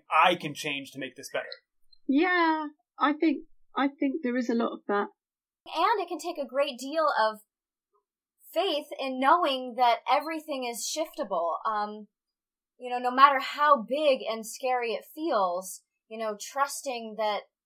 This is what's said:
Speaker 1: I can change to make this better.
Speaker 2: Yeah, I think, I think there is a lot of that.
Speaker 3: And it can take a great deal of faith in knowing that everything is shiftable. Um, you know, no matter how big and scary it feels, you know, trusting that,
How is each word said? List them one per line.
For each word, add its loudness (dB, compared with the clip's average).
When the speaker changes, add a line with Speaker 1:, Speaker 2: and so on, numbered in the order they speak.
Speaker 1:
I 6
can -6
change -8
to -14
make -10
this -16
better. -4
Speaker 2:
Yeah, 2
I 2
think, 0
I 4
think -4
there -2
is 0
a 2
lot 0
of -10
that. 0
Speaker 3:
And 2
it -6
can -6
take -6
a -8
great -2
deal -2
of 2
faith 0
in -4
knowing 4
that 4
everything -2
is -6
shiftable. -4
Um, -4
you -10
know, -2
no -2
matter 8
how 2
big 2
and -4
scary -4
it -8
feels, -2
you -12
know, -6
trusting -6
that, -2